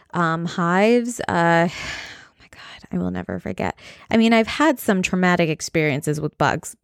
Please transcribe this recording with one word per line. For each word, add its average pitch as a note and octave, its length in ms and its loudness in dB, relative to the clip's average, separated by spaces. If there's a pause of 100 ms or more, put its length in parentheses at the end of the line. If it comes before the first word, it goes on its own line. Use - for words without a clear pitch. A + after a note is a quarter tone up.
(140)
um, E3+ 320 -2
hives. G#3+ 760 0
Uh, E3+ 480 2
<sighs> - 0 -
oh - 680 -14
my - 100 -20
God, - 420 -20
I F3+ 60 -4
will F3 140 -2
never - 280 -8
forget. - 380 -6 (320)
I A3+ 80 2
mean, A3+ 160 6
I've A3+ 140 4
had D4 320 2
some F#3+ 240 0
traumatic F3+ 460 2
experiences D3+ 720 -2
with D3+ 200 -6
bugs - 440 -2